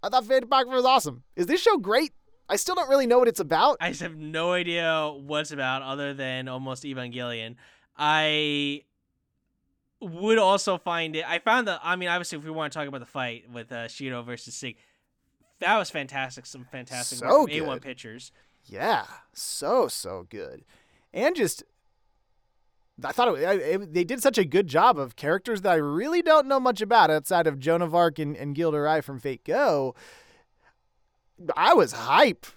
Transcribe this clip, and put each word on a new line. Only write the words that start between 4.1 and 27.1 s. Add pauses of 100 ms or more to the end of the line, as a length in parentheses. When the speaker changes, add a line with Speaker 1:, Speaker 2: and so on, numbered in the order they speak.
Speaker 2:
no
idea (100)
what
it's
about
other
than
almost
Evangelion. (400)
I (1200)
would
also
find
it,
I
found
that,
I
mean,
obviously,
if
we
wanna
talk
about
the
fight
with,
uh,
Shiro
versus
Sig, (840)
that
was
fantastic.
Some
fantastic
work
Speaker 1:
So
Speaker 2:
from
A
one
Speaker 1:
good.
Speaker 2:
Pictures. (320)
Speaker 1:
Yeah, (260)
so,
so
good. (480)
And
just, (1400)
I
thought
it,
I,
it,
they
did
such
a
good
job
of
characters
that
I
really
don't
know
much
about
outside